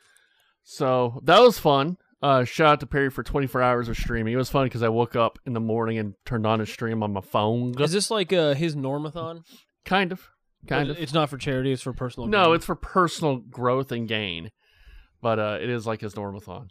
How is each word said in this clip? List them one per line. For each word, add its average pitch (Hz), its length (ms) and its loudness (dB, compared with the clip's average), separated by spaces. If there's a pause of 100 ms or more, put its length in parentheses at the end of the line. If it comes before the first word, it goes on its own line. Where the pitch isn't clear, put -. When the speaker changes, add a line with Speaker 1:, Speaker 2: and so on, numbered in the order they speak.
(640)
Speaker 1:
So, 127 600 -2
that 165 160 8
was 240 180 8
fun. 147 400 2 (240)
Uh, 135 220 4
shout 156 240 2
out 147 140 6
to 135 40 -12
Perry 143 240 0
for 127 140 -8
twenty-four 135 380 -2
hours 123 260 2
of 113 100 -4
streaming. 113 360 -2
It 127 40 0
was 127 120 -2
fun 135 200 2
'cause 117 140 -4
I 117 60 2
woke 117 260 0
up 117 300 0
in 127 80 -6
the 117 80 -2
morning 113 360 -2
and 104 180 -4 (100)
turned 110 200 -2
on 110 140 2
his 107 100 -4
stream 113 320 -4
on 104 120 -2
my 95 80 -2
phone. 120 600 -2
Speaker 2:
Is 156 120 0
this 202 180 -2
like, 190 220 -2
uh, 151 220 2
his 156 200 -2
Normathon? 151 680 -6 (420)
Speaker 1:
Kind 190 260 0
of. - 160 -12 (400)
Kind 139 220 0
Speaker 2:
But 151 80 -4
Speaker 1:
of. 170 60 -8
Speaker 2:
it's 135 100 -8
not 156 160 2
for 139 80 -10
charity, 131 340 -2
it's 127 100 -2
for 127 120 -8
personal 123 340 -8
Speaker 1:
No, 202 200 6
Speaker 2:
gain. 165 80 6
Speaker 1:
it's 165 100 -4
for 175 100 -4
personal 160 640 0
growth 123 560 -2
and 117 160 -4
gain. 92 420 -6 (720)
But, 113 180 0
uh, 107 220 -2
it 113 80 -4
is 117 180 -4
like 110 140 -6
his 104 140 -10
Normathon. 98 560 -12